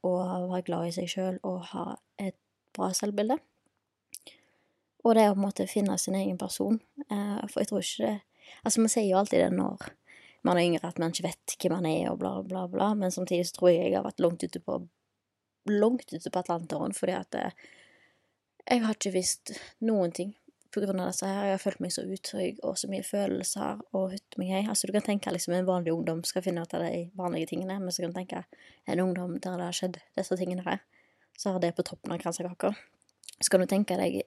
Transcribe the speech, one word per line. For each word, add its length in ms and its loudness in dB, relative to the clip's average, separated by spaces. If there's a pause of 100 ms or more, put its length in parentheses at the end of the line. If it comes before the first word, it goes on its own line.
og 460 0
være 160 -2
glad 240 -2
i 60 -8
seg 140 -4
selv, 360 -2
og 160 -4 (100)
ha 140 -6 (340)
et 160 -6 (400)
bra 200 2
selvbilde. 420 2 (1700)
Og 100 8
det 100 10
er 80 8
å 40 0
på 60 2
en 40 2
måte 220 -2
finne 320 2
sin 180 -2
egen 220 -2
person. 400 0 (260)
Eh, 340 -2 (120)
for 80 0
jeg 100 0
tror 140 0
ikke 220 -2
det, 80 2 (500)
altså 200 4
man 80 2
sier 180 4
jo 100 6
alltid 240 4
det 120 4
når 320 -2 (560)
man 160 6
er 80 4
yngre, 200 0
at 120 -6
man 120 2
ikke 160 -2
vet 320 -8
hvem 160 2
man 120 0
er, 220 0
og 100 -4
bla, 140 -2 (100)
bla, 240 -6
bla. 300 2
Men 140 0
samtidig 360 0
så 100 -12
tror 140 8
jeg 140 4
jeg 100 2
har 80 0
vært 200 0
langt 200 0
ute 160 -8
på, 200 -4 (920)
langt 400 2
ute 200 -6
på 80 0
Atlanteren, 560 -2
fordi 200 0
at, 240 -6
eh, 280 -6 (960)
jeg 200 2
har 120 2
ikke 160 -4
visst 400 -2 (320)
noen 280 2
ting 200 -4 (420)
på 80 0
grunn 180 0
av 120 -2
disse 160 -4
her. 180 -2
Jeg 80 2
har 80 -2
følt 220 -2
meg 100 -4
så 80 -4
utrygg, 640 -4
og 140 -2
så 100 -6
mye 160 -4
følelser, 760 -2 (120)
og 200 0
hutt 260 -12
meg 140 -2
hei. 120 2
Altså, 220 -2
du 80 -2
kan 100 2
tenke 260 0
liksom 220 -2
en 140 2
vanlig 260 2
ungdom 320 -2
skal 200 -2
finne 180 -2
ut 100 -8
av 80 -2
de 220 -2 (140)
vanlige 340 -2
tingene, 280 -4
men 140 -4
så 80 -4
kan 120 -4
du 40 -4
tenke 240 -6 (480)
en 140 2
ungdom 340 -2
der 220 -4
det 80 -4
har 80 -4
skjedd 240 -4 (160)
disse 240 0
tingene 260 -2
her, 160 -2 (560)
så 160 -2
har 80 2
det 140 2
på 100 0
toppen 280 -6
av 80 -6
kransekaka. 500 -2 (680)
Så 100 2
kan 120 8
du 80 0
tenke 280 2
deg 280 2